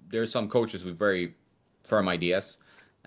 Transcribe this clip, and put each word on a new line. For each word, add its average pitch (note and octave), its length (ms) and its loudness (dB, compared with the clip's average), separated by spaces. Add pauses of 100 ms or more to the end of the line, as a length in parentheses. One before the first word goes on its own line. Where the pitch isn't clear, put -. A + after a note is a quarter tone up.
there A2+ 120 -2
are A2+ 40 0
some A2 240 -2
coaches A2 340 0
with F2 140 -8
very F#2 380 0 (480)
firm G2+ 260 2
ideas. F2 480 0 (500)